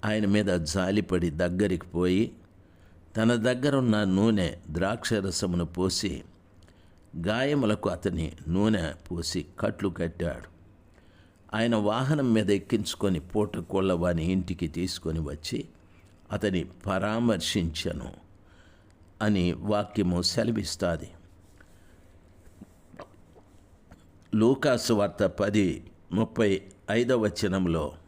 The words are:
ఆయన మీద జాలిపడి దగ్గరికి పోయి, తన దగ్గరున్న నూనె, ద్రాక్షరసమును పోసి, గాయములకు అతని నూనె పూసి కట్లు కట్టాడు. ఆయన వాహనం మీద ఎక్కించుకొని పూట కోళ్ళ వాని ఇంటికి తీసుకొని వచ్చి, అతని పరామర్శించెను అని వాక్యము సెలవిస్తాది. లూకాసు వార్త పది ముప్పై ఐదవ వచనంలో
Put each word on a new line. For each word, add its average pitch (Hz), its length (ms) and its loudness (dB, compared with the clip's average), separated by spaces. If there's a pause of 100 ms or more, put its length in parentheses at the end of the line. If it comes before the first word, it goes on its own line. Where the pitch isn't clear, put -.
ఆయన 107 200 0
మీద 101 200 4
జాలిపడి 90 840 0
దగ్గరికి 90 580 0
పోయి, 90 440 2 (840)
తన 113 180 4
దగ్గరున్న 127 680 2
నూనె, 98 480 2 (180)
ద్రాక్షరసమును 95 960 -2
పోసి, 92 580 -2 (1040)
గాయములకు 117 640 0
అతని 85 420 -4 (160)
నూనె 92 460 2 (180)
పూసి 85 340 -4 (140)
కట్లు 104 300 -2
కట్టాడు. 85 600 -6 (1040)
ఆయన 117 200 2
వాహనం 123 580 2
మీద 104 180 4
ఎక్కించుకొని 101 680 0
పూట 104 380 -2
కోళ్ళ 95 360 0
వాని 87 380 0
ఇంటికి 90 360 -2
తీసుకొని 82 520 -4
వచ్చి, 76 460 -6 (680)
అతని 92 340 0 (220)
పరామర్శించెను 95 1400 -2 (1000)
అని 98 300 2
వాక్యము 101 680 0
సెలవిస్తాది. 92 880 -2 (3250)
లూకాసు 120 580 4
వార్త 101 300 2
పది 98 600 2 (280)
ముప్పై 104 500 0 (300)
ఐదవ 120 280 2
వచనంలో 92 720 0 (160)